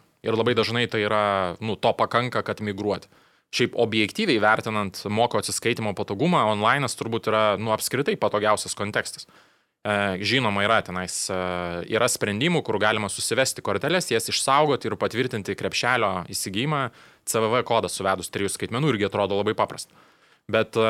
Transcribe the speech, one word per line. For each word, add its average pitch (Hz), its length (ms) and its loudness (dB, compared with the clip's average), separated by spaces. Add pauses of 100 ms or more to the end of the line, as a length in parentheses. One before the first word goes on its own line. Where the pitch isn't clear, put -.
(240)
Ir 110 100 0
labai 113 200 4
dažnai 113 360 2
tai 113 100 -2
yra, 101 640 2
nu, 107 140 -4
to 113 180 2
pakanka, 117 500 0
kad 107 140 -4
migruoti. 104 500 -4 (440)
Šiaip - 220 0
objektyviai 110 680 2
vertinant 107 680 0
moko 110 300 2
atsiskaitimo 107 560 -2
patogumą, 123 500 0
online'as 110 500 2
turbūt 113 320 -4
yra, 110 300 4
nu, 110 140 -2
apskritai 135 460 0
patogiausias 104 580 0
kontekstas. 104 500 -4 (580)
E, 101 360 0
žinoma, 104 440 0
yra 104 200 4
tenais, 90 460 -6
e, 98 40 -4 (560)
yra 110 160 2
sprendimų, 127 580 0
kur 104 140 -2
galima 107 300 2
susivesti - 540 -2
korteles, 139 500 -2
jas 113 180 0
išsaugoti 139 560 2
ir 107 100 -4
patvirtinti 107 600 -2
krepšelio 101 720 0
įsigijimą, 123 640 -4 (340)
C - 140 0
V 110 100 2
V 120 140 2
kodą 107 260 2
suvedus 95 400 -2
trijų 98 200 -2
skaitmenų 123 440 -2
irgi 101 120 0
atrodo 101 360 0
labai 107 140 0
paprasta. - 360 -4 (560)
Bet, 110 300 0
e, 113 120 4